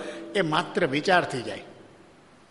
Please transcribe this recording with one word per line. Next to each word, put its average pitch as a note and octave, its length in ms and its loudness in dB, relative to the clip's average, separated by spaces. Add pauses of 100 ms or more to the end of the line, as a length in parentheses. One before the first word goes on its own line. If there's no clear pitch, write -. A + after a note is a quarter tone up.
(360)
એ G3+ 60 4
માત્ર D#3+ 440 0
વિચારથી D3 560 2
જાય. G#2+ 220 -8 (880)